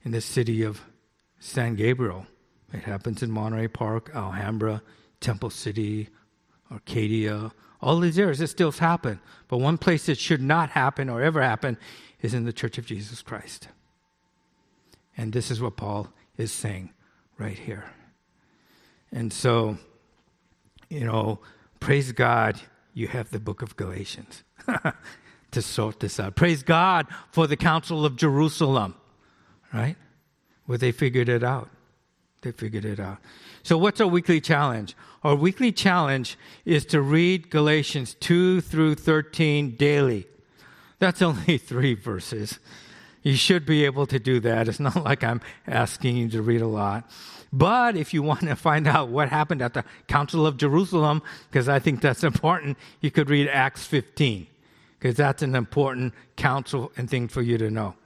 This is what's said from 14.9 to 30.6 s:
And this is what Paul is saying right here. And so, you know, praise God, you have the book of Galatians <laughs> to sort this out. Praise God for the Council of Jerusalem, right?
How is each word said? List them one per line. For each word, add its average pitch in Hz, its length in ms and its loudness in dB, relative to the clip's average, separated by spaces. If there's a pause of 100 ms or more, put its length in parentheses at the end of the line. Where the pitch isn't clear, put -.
And 110 160 -8
this 120 180 -4
is 117 100 -4
what 117 160 -4
Paul 104 360 -6 (240)
is 113 160 -6
saying 92 380 -8 (480)
right 104 200 -10
here. 101 320 -12 (1200)
And 117 220 -6
so, 113 460 0 (1120)
you 143 160 -6
know, 110 360 -2 (400)
praise 139 320 0
God, 117 480 2 (340)
you 113 140 -6
have 120 220 -8
the 107 100 -8
book 104 220 -8
of - 140 -12
Galatians - 680 -12 (220)
<laughs> - 840 -8
to 117 120 -2
sort - 380 -4
this - 200 -6
out. 98 160 -6
Praise 165 260 2
God 165 440 4 (240)
for 165 160 2
the 147 100 0
Council 160 480 0
of 135 120 0
Jerusalem, 139 760 2 (800)
right? 120 240 -2 (720)